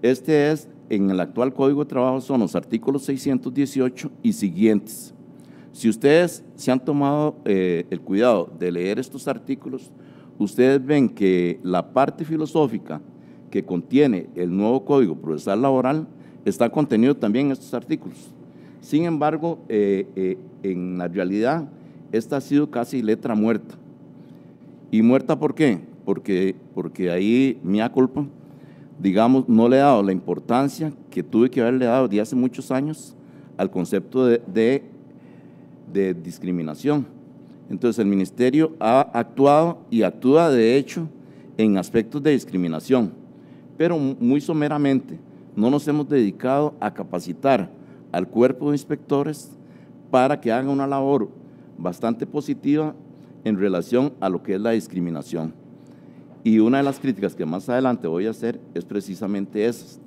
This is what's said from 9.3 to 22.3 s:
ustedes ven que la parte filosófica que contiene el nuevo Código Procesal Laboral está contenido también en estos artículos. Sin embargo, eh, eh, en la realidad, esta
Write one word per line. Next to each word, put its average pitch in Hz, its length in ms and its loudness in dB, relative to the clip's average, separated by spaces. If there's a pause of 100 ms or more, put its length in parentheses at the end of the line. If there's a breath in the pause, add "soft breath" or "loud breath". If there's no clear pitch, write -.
ustedes 127 460 2
ven 139 240 2
que 90 540 2
la 90 300 -2
parte 139 320 0
filosófica 147 760 -2 (500 loud breath)
que 101 140 -2
contiene 98 680 0
el 87 220 -2
nuevo 110 280 2
Código 127 320 2
Procesal 80 440 -4
Laboral 135 460 0 (380 loud breath)
está 117 260 0
contenido 139 440 2
también 131 320 0
en 139 60 0
estos - 220 -10
artículos. - 560 -10 (500 loud breath)
Sin 156 240 0
embargo, 156 540 -2 (100)
eh, 101 480 0
eh, 92 220 -4 (240)
en 90 340 -4
la 90 120 -4
realidad, 104 600 -2 (440 loud breath)
esta 113 240 -4